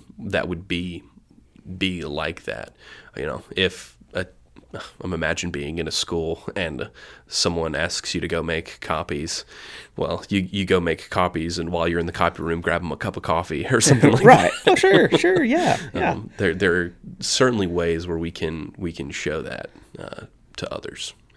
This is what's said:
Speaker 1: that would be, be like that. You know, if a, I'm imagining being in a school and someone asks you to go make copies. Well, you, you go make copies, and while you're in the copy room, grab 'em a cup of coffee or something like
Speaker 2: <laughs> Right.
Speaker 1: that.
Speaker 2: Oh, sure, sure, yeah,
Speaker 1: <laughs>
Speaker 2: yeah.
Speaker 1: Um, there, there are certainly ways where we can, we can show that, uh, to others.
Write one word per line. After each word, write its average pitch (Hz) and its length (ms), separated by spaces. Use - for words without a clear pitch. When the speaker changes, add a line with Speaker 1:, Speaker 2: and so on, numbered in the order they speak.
Speaker 1:
that - 300
would 90 200
be, 87 360
be 90 260
like 76 400
that. - 320
You 69 100
know, 73 180
if - 420
a, 92 120
I'm 90 120
imagining 82 380
being 71 280
in 80 80
a 80 40
school 82 520
and 76 340
someone 82 480
asks - 380
you 87 80
to 87 60
go 82 160
make 82 380
copies. - 640
Well, 85 340
you, 95 220
you 98 140
go 92 160
make 82 280
copies, 85 480
and 85 140
while 85 160
you're 85 120
in 85 80
the 87 40
copy 82 320
room, 85 180
grab 85 200
'em 82 100
a 76 60
cup 98 200
of 90 60
coffee 82 440
or 127 140
something 127 300
like 123 120
Speaker 2:
<laughs> - 20
Right. - 260
Speaker 1:
that. - 60
Speaker 2:
Oh, 339 40
sure, - 420
sure, 349 260
yeah, 269 420
Speaker 1:
<laughs> - 80
Speaker 2:
yeah. - 180
Speaker 1:
Um, 104 260
there, 90 160
there 90 280
are 87 120
certainly 117 460
ways 85 380
where 85 120
we 82 140
can, 80 460
we 87 140
can 71 200
show 78 300
that, - 280
uh, - 280
to - 160
others. - 400